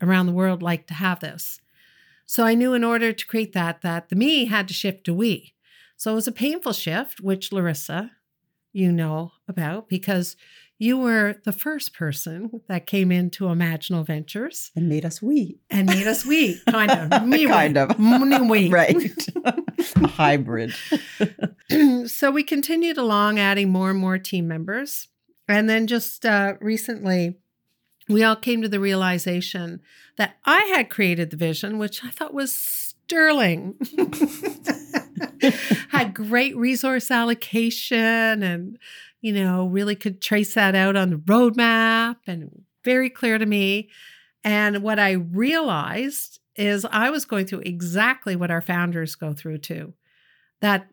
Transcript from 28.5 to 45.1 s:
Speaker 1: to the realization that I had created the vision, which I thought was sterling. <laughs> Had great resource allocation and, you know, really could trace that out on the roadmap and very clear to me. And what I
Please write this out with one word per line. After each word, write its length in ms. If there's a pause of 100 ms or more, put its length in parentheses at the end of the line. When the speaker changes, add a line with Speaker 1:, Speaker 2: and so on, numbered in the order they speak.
Speaker 1:
to 80
the 100
realization 1000 (360)
that 180 (100)
I 180 (120)
had 140
created 400
the 80
vision, 420
which 240
I 60
thought 240
was 200
sterling. 1200 (220)
<laughs> 1900
Had 240
great 420
resource 560
allocation 1300
and, 340 (440)
you 120
know, 340
really 280
could 260
trace 320
that 220
out 200
on 140
the 80
roadmap 1080
and 380 (200)
very 260
clear 280
to 80
me. 440 (540)
And 400
what 160
I 120